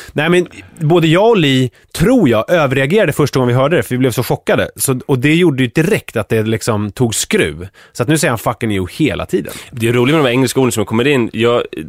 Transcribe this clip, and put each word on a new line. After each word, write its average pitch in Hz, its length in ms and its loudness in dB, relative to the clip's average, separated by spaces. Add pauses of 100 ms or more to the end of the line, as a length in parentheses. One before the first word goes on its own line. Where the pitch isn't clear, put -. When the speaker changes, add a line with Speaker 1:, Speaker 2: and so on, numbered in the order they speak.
(120)
Speaker 1:
Nej, 147 160 0
men 175 180 2 (420)
både 165 200 4
jag 185 200 4
och 233 80 4
Li, 131 340 2 (240)
tror 214 340 2
jag, 110 220 2
överreagerade 147 600 0
första 143 260 0
gången 123 180 2
vi 131 60 2
hörde 151 140 2
det, 127 60 2
för - 120 -14
vi 123 40 -2
blev 131 120 2
så 117 120 -2
chockade. 143 540 -2
Så, 127 300 -2
och 139 120 0
det 147 160 2
gjorde 160 280 2
ju 123 120 0
direkt - 420 -2
att 107 120 -4
det 110 140 0
liksom 107 500 -2
tog 117 220 -2
skruv. 90 540 -2 (240)
Så - 100 -6
att 110 60 -2
nu 156 100 2
säger 156 120 0
han 117 80 -2
"fucking 117 340 -4
you" 95 180 -2
hela 90 360 -2
tiden. - 260 -6 (180)
Speaker 2:
Det 113 180 -4
är 117 40 2
roligt 123 220 2
med 160 100 2
de - 20 2
här 117 60 0
engelska 131 280 0
orden 123 120 2
som 107 120 -2
kommer 117 220 -2
in. 131 260 0
Jag, 117 300 2 (260)